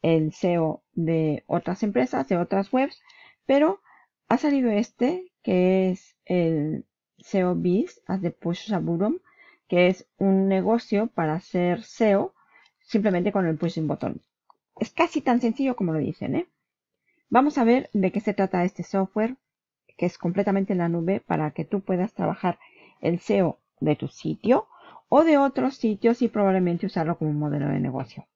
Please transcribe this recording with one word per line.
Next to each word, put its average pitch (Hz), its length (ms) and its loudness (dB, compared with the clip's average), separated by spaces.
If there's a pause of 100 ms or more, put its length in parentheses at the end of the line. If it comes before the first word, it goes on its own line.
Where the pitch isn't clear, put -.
el 160 300 2
seo 165 520 -2 (100)
de 160 540 0
otras 175 360 -4
empresas, 254 440 -2
de 185 100 0
otras 196 340 -2
webs, 262 300 -2 (440)
pero 302 360 2 (480)
ha 233 80 2
salido 277 340 2
este, 262 540 -2 (160)
que 185 480 2
es - 340 -8
el 160 640 -2 (320)
seo 180 380 -2
Biz, 180 520 0
as 190 140 -4
the 170 100 -2
push - 400 -8
of 190 60 -2
a - 20 -2
button, 170 400 -2 (480)
que 180 200 4
es 190 200 -2 (100)
un 190 300 2
negocio 202 600 0
para 160 260 -2
hacer 175 500 -2
seo 214 500 0 (460)
simplemente 196 520 0
con 190 140 0
el 160 120 0
push 170 180 -4
de 160 60 -4
un 156 60 -2
botón. - 340 -6 (580)
Es - 120 -4
casi 320 300 -2
tan 240 200 2
sencillo 247 340 -2
como 175 160 -2
lo 156 80 -2
dicen, - 360 -4
¿eh? 349 120 -4 (840)
Vamos 285 280 2
a 254 60 2
ver 240 300 2
de 185 180 0
qué 202 100 -4
se 208 120 -2
trata 190 300 0
este 180 200 -4
software, 214 520 -2 (640)
que 175 80 -2
es 175 120 -4
completamente 196 540 -2
en 185 80 0
la 170 80 0
nube 170 320 -2
para 156 320 -4
que 156 140 -8
tú 202 160 -4
puedas 185 320 -4
trabajar 180 440 -4 (440)
el 175 180 -2
seo 196 400 0 (220)
de 151 160 0
tu - 100 -10
sitio 220 600 -2 (420)
o 302 160 6
de 302 120 6
otros 269 380 0
sitios 226 460 0
y 226 80 2
probablemente 190 560 0
usarlo 165 320 -2
como 156 140 -2
un 147 80 -2
modelo 147 280 -2
de 147 120 -2
negocio. 135 460 -6 (100)